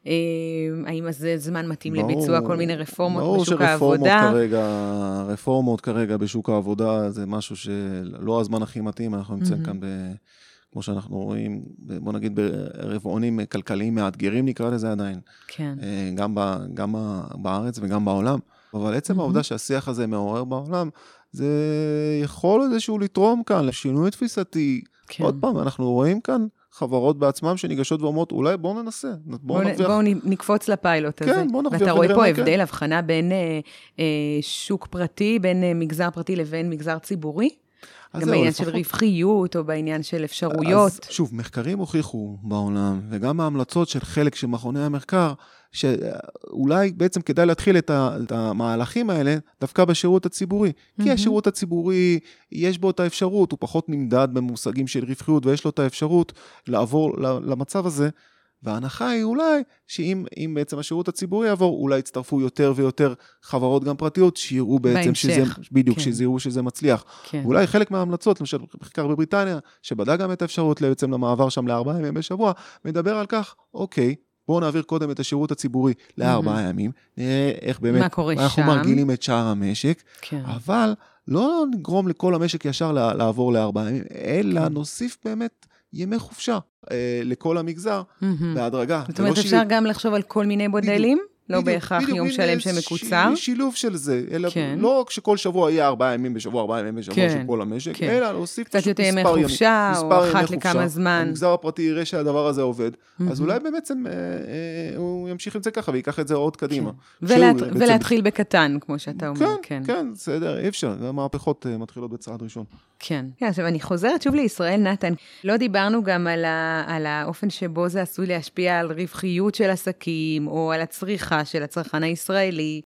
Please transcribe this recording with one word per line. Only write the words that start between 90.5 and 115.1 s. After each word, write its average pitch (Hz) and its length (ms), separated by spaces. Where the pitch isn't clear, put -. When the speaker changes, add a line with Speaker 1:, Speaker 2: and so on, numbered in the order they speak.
Speaker 2:
בדיוק, 208 180
Speaker 1:
מודלים, 220 340
לא 185 120
Speaker 2:
בדיוק, 175 140
Speaker 1:
בהכרח 175 280
Speaker 2:
בדיוק, 269 140
Speaker 1:
יום 170 100
Speaker 2:
מין - 80
Speaker 1:
שלם 175 140
Speaker 2:
איזה 170 320
Speaker 1:
שמקוצר. 180 540
Speaker 2:
שי-, 349 60
שילוב 247 340
של 214 200
זה, 135 360
אלא 175 180
Speaker 1:
כן. 151 300
Speaker 2:
לא 254 220
רק 247 80
שכל 208 280
שבוע 180 340
יהיה 156 160
ארבעה 127 260
ימים 123 200
בשבוע, 110 280
ארבעה 110 180
ימים 107 160
בשבוע 101 200
Speaker 1:
כן, 180 140
Speaker 2:
של 135 180
כל 117 140
המשק, 123 340
Speaker 1:
כן. 175 140
Speaker 2:
אלא 233 220
להוסיף 180 360
Speaker 1:
קצת 202 120
Speaker 2:
פשוט 190 80
Speaker 1:
יותר 202 160
ימי 190 200
Speaker 2:
מספר 175 140
ימים, 147 100
Speaker 1:
חופשה, 208 500
או 160 80
Speaker 2:
מספר 175 260
Speaker 1:
אחת 175 180
Speaker 2:
ימי 180 80
Speaker 1:
לכמה 180 160
Speaker 2:
חופשה. 175 140
Speaker 1:
זמן. 170 400
Speaker 2:
המגזר 160 260
הפרטי 165 280
יראה 160 240
שהדבר 147 420
הזה 139 140
עובד, 120 300
אז 170 220
Speaker 1:
מהמם. - 0
Speaker 2:
אולי 240 300
בעצם, 285 360
אה, - 40
אה, 165 840
הוא 180 320
ימשיך 180 260
עם 202 80
זה 220 80
ככה, 202 200
ויקח 131 280
את 147 80
זה 151 80
עוד 147 220
קדימה. 139 340
Speaker 1:
כן. 170 60
Speaker 2:
שהוא 247 100
Speaker 1:
ולהת-, 160 240
Speaker 2:
בעצם - 140
Speaker 1:
ולהתחיל 226 460
בקטן, 175 600
כמו 147 180
שאתה 147 280
אומר, 143 120
Speaker 2:
כן, 415 240
Speaker 1:
כן. - 220
Speaker 2:
כן, 247 280
בסדר, 160 460
אי 175 80
אפשר, 131 340
המהפכות, 139 680
אה, 113 80
מתחילות 117 340
בצעד 117 300
ראשון. 113 220
Speaker 1:
כן. 139 260
כן, 247 80
עכשיו, 180 220
אני 165 140
חוזרת 214 400
שוב 269 140
לישראל, 202 440
נתן. 190 340